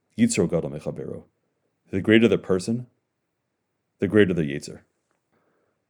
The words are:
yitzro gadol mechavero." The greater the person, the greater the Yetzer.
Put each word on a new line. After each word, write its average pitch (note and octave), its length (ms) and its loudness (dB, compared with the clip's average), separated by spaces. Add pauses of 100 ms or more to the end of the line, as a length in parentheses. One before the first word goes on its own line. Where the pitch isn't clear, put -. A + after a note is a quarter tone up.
(180)
yitzro A2 320 2
gadol D#2+ 200 -4
mechavero." C#2 540 -12 (640)
The G2 120 -4
greater A2+ 280 6
the F#2 100 2
person, A2+ 500 -4 (1120)
the G2+ 80 -2
greater F#2+ 260 4
the E2 80 -2
Yetzer. D2 380 -8 (1080)